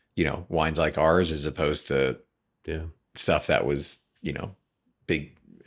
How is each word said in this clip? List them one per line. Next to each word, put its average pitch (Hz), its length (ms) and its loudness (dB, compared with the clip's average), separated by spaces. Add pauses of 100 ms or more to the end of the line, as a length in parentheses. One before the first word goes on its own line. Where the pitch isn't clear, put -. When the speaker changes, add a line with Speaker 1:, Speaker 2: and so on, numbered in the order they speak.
(160)
Speaker 1:
you 85 80 2
know, 76 240 -2
wines 80 300 0
like 76 200 0
ours, 82 340 4
as 71 140 -4
opposed 76 420 -2
to 67 300 0 (480)
Speaker 2:
Yeah. 80 180 -6 (300)
Speaker 1:
stuff - 340 2
that 67 180 2
was, 71 320 -2 (240)
you 71 100 -6
know, 95 220 -10 (520)
big 73 300 -2 (300)